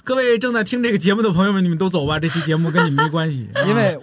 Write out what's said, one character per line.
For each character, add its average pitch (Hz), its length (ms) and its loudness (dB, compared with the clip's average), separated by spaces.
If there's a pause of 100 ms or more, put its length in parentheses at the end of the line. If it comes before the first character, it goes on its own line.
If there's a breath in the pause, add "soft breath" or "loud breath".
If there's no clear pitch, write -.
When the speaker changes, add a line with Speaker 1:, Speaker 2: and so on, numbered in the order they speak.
Speaker 1:
各 254 100 -4
位 247 240 2
正 247 160 -2
在 226 100 0
听 247 200 -2
这 240 80 0
个 190 80 2
节 190 160 2
目 226 80 0
的 214 80 2
朋 180 160 2
友 208 40 0
们， 190 120 2
你 180 40 2
们 170 80 0
都 190 140 0
走 170 160 0
吧， 151 140 -2
这 160 100 -2
期 170 120 -4
节 156 140 0
目 160 140 0
跟 156 160 2
你 143 60 -2
们 139 120 2
没 160 60 0
关 160 220 -2
系。 123 260 -8
Speaker 2:
<laughs> - 100 0
因 208 80 2
为 196 260 0